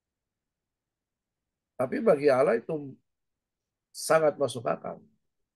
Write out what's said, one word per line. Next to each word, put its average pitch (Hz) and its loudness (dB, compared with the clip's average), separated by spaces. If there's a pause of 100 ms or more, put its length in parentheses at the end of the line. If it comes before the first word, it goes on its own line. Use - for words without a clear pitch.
(1800)
Tapi 127 -4
bagi 147 4
Allah 151 4
itu 151 -8 (960)
sangat 156 2
masuk 123 -4
akal. - -6 (600)